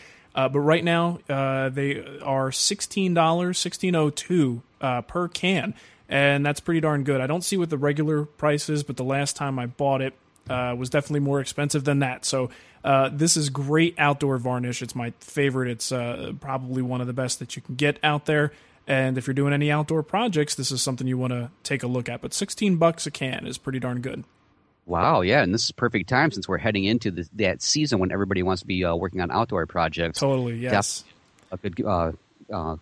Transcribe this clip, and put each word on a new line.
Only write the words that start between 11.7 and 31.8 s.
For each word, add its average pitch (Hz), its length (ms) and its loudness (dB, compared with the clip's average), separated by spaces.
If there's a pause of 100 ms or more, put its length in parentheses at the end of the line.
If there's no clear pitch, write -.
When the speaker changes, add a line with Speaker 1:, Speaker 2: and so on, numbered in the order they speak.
Speaker 1:
than 139 160 2
that. 127 240 -2
So, 127 260 0 (360)
uh, 135 260 6
this 160 240 2
is 147 140 0
great 147 480 2
outdoor 143 400 2
varnish. 123 440 -2
It's 127 140 -8
my 117 240 -6
favorite. 131 500 0
It's, 117 220 -6
uh, 123 480 -4
probably 131 420 -4
one 127 200 -2
of 123 60 -4
the 127 60 -4
best 127 260 -4
that - 180 -12
you 135 40 -10
can - 140 -10
get 147 260 2
out 147 240 2
there. 151 280 2 (340)
And 131 320 2
if 120 80 -6
you're 131 80 0
doing 139 180 2
any 147 160 2
outdoor 151 320 2
projects, 170 540 0
this 131 160 -4
is 127 100 -2
something 131 240 -2
you 127 100 0
wanna 123 360 -2 (100)
take 135 220 -2
a 123 40 -2
look 123 220 -2
at. 120 120 -8
But - 120 -10
sixteen 196 440 2
bucks 165 280 4
a 151 60 -6
can 131 340 -6
is 120 140 -8
pretty 131 200 -4
darn 123 220 -4
good. 131 220 -8 (640)
Speaker 2:
Wow, 95 340 2
yeah, 113 220 6
and 90 100 2
this 113 120 0
is - 60 -4
perfect 113 380 -2
time 139 220 4
since 95 160 -8
we're 95 100 0
heading 104 280 0
into 110 260 0
the, 85 240 -6
that 95 260 0
season 143 380 0
when 92 120 0
everybody 95 300 0
wants 92 220 -2
to - 40 -20
be, 92 160 0
uh, 85 120 2
working 90 260 -2
on 87 80 -2
outdoor 90 380 0
projects. 82 520 -2
Speaker 1:
Totally, 131 360 0
yes. 117 480 -2 (480)
Speaker 2:
That's 95 120 -10
a 101 60 -6
good, - 160 -4